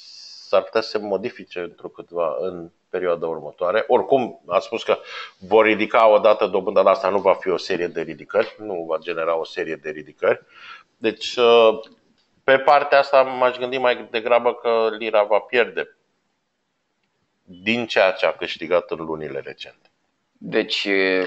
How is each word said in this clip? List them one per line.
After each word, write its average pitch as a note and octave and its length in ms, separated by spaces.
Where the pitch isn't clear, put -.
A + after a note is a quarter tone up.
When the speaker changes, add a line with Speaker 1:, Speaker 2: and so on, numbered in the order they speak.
Speaker 1:
s-ar F#2+ 140
putea A2 200
să - 80
se - 80
modifice G2+ 600
într-o E2+ 280
câtva, E2+ 520
în F2 300
perioada E2+ 380
următoare. E2 600
Oricum, A#2+ 600
a F2+ 120
spus - 240
că G#2+ 140
vor G#2 260
ridica G#2+ 420
o G#2 120
dată G#2+ 260
dobânda, F#2+ 380
dar G2 100
asta F#2 160
nu G2 100
va F#2 140
fi - 160
o E2+ 80
serie F2 300
de E2 140
ridicări, D#2+ 560
nu G2 300
va E2 100
genera E2 400
o D#2+ 80
serie D#2 300
de D2+ 140
ridicări. D#2 520
Deci, - 380
uh, A#2 440
pe C3+ 140
partea C#3+ 420
asta C3+ 220
m-aș B2+ 360
gândi B2+ 200
mai A#2+ 340
degrabă A#2+ 420
că A2+ 440
lira G#2+ 260
va G#2 160
pierde G2 580
din G#2 400
ceea G2+ 260
ce - 140
a D#2+ 60
câștigat E2+ 600
în D#2+ 140
lunile D2+ 340
recente. - 520
Speaker 2:
Deci, - 560